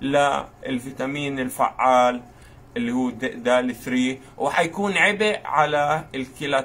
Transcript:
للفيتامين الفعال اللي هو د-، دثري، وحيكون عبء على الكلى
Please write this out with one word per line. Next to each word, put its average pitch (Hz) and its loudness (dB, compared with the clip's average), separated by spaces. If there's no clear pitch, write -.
للفيتامين 139 -2
الفعال 123 2
اللي 120 -2
هو 127 0
د-، 120 -4
دثري، 127 0
وحيكون 170 -2
عبء 208 2
على 147 0
الكلى 135 -2